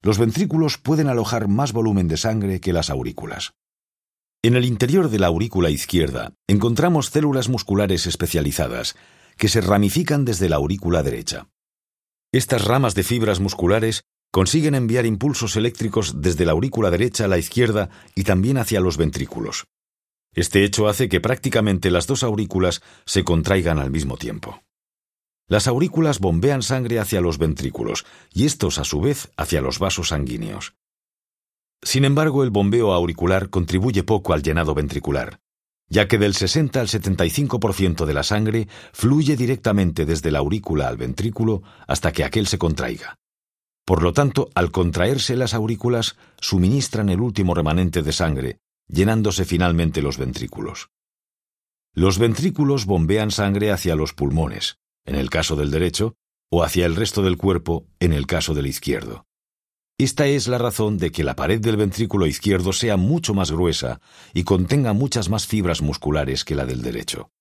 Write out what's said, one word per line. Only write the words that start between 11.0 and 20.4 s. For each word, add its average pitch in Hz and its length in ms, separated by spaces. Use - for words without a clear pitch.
derecha. 60 460
Estas 123 320
ramas 117 300
de 98 80
fibras 107 380
musculares 104 640
consiguen 143 440
enviar 120 300
impulsos 113 520
eléctricos 107 680
desde 85 240
la 82 60
aurícula 104 380
derecha 110 340
a 98 40
la 92 80
izquierda 104 540
y 98 80
también 101 340
hacia 107 240
los 90 160
ventrículos. 67 680
Este - 320